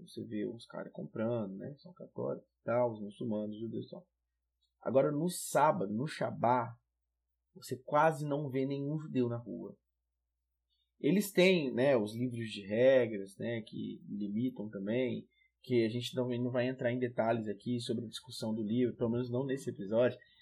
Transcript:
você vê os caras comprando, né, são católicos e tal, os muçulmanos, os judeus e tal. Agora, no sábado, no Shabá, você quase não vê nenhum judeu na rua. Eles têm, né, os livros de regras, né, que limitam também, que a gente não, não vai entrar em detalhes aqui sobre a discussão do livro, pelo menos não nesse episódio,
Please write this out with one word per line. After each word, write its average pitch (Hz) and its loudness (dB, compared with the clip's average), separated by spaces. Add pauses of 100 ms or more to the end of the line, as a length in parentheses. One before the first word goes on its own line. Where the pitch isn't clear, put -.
(120)
você 113 -10
vê 107 -4
os 107 -8
caras - -12
comprando, 110 -4
né, 101 -10
são 175 -20
católicos - -8
e - -20
tal, 117 2
os 107 -10
muçulmanos, 107 -6
os 110 -12
judeus 113 -6
e - -20
tal. - -18 (760)
Agora, 135 4
no 147 0
sábado, 143 2
no 113 -2
Shabá, 117 0 (840)
você - -8
quase 151 2
não 147 -2
vê 131 0
nenhum 139 -2
judeu 131 0
na 117 -4
rua. 98 -10 (1200)
Eles 196 2
têm, 175 4
né, 127 4
os 107 -2
livros 117 -4
de 104 -8
regras, 113 4
né, 113 -4
que 104 -8
limitam 104 -4
também, 110 -2 (360)
que 120 4
a 110 2
gente 120 -4
não, 123 0
não 123 -2
vai 123 2
entrar 127 0
em 127 -2
detalhes 117 0
aqui 120 -4
sobre 117 -2
a - -8
discussão 113 -6
do 113 -2
livro, 113 2
pelo 120 0
menos 120 0
não 123 0
nesse 135 -4
episódio, 113 2 (240)